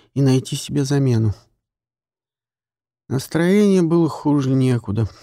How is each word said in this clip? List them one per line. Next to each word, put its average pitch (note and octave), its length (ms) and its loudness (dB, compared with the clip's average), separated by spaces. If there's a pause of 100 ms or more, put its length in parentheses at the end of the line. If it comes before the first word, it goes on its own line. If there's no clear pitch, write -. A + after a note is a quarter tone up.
(140)
и C#3 80 -2
найти C3 340 0
себе C#3 300 -4
замену. B2 480 0 (1800)
Настроение F#3 720 2
было E3 260 2
хуже C#3 440 -2
некуда, A#2+ 580 0 (140)